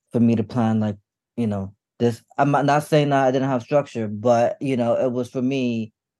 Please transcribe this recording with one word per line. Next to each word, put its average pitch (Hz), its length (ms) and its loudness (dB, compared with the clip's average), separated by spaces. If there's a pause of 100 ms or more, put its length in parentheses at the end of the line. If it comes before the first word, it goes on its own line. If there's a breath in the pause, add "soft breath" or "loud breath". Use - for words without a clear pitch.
(120)
for 120 80 0
me 117 160 4
to 113 80 0
plan, 113 340 -2
like, 107 180 -2 (400)
you 120 100 -2
know, 101 280 -6 (240)
this. 117 240 0 (140)
I'm 139 140 2
not, 139 160 2
not 147 180 2
saying 147 260 2
that 135 160 2
I 131 40 2
didn't 135 180 0
have 127 140 -2
structure, 120 460 -2
but, 117 520 0
you 135 160 -2
know, 117 180 0
it 127 160 0
was, 120 200 -4
for 131 100 -6
me, 123 520 -2 (280)